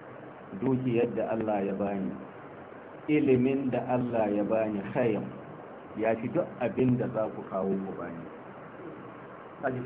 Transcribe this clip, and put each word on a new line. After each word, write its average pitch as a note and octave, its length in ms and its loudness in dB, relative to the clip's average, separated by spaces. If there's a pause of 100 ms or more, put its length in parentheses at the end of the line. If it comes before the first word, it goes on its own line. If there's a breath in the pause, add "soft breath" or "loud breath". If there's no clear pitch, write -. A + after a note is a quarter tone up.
(600)
dukiyar B2 560 4
da G#2+ 160 0
Allah G#2+ 320 2
ya G2 80 0
bani, G2 400 0 (960)
ilimin C3+ 640 6
da A#2+ 160 2
Allah A#2+ 400 2
ya G#2 160 2
bani, G#2+ 380 2 (100)
khair, A2+ 300 2 (720)
ya A2 180 4
fi A2+ 140 -2
duk E3 160 2 (160)
abin B2 380 4
da G#2+ 100 0
za G#2+ 240 0
ku - 160 -8
kawo F#2+ 240 0
ku F#2+ 240 -2
bani. E2+ 280 -8 (1400)
Kaji B2+ 240 0